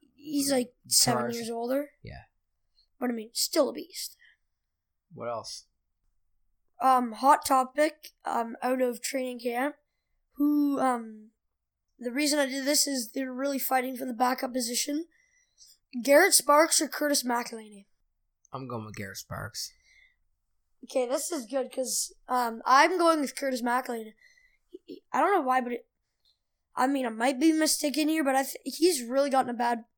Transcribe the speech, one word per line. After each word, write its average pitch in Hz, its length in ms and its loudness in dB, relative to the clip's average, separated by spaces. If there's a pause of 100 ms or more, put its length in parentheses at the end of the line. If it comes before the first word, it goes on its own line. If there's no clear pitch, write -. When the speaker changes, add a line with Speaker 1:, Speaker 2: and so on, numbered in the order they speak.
(160)
Speaker 1:
he's, 285 360 -4
like, 247 220 -2 (140)
seven 240 360 2
Speaker 2:
Tavares 233 120 -4
Speaker 1:
years 233 140 -8
older. 247 400 -4 (140)
Speaker 2:
Yeah. - 200 -18 (760)
Speaker 1:
But, 247 100 -2
I 240 40 -4
mean, 226 180 -8
still - 380 0
a - 40 -8
beast. - 440 -12 (960)
Speaker 2:
What 117 160 -10
else? 113 360 -10 (1160)
Speaker 1:
Um, 254 320 4
hot 269 320 4
topic, 285 640 0 (160)
um, 233 360 -4
out 254 200 -2
of 240 200 -2
training 254 380 -6
camp. 247 360 -4 (580)
Who, 294 480 2
um, 226 480 -4 (680)
the 240 140 -6
reason 294 280 2
I 277 80 4
did 262 180 -6
this 294 220 2
is 254 260 -4
they're 262 180 -4
really 269 280 -4
fighting 262 360 -2
for 254 100 -8
the 254 80 -6
backup 254 380 0
position. 254 540 -2 (1000)
Garrett 294 300 8
Sparks 302 480 4
or 294 80 -2
Curtis 285 340 0
McElhinney? 226 600 -6 (680)
Speaker 2:
I'm 131 160 -10
going 117 180 -8
with 104 100 -16
Garrett 95 220 -12
Sparks. - 540 -10 (1120)
Speaker 1:
Okay, 254 240 -2
this 294 240 -4
is 285 140 -4
good 254 260 -4
'cause, - 420 -4 (140)
um, 240 380 -2
I'm 285 320 6
going 330 240 4
with 262 140 -4
Curtis 262 260 -4
McElhinney. 240 520 -4 (1000)
I 254 80 2
don't 349 100 4
know 381 100 4
why, 254 200 2
but 240 100 -6
it, - 160 -10 (880)
I 262 120 2
mean, 277 180 0
I 233 40 -2
might 240 300 0
be 320 120 6
mistaken 311 580 2
here, 320 140 2
but 269 120 2
I 269 60 4
th-, 269 240 -6
he's 294 380 0
really 269 260 0
gotten 254 220 0
a - 20 -4
bad, 240 320 -2 (120)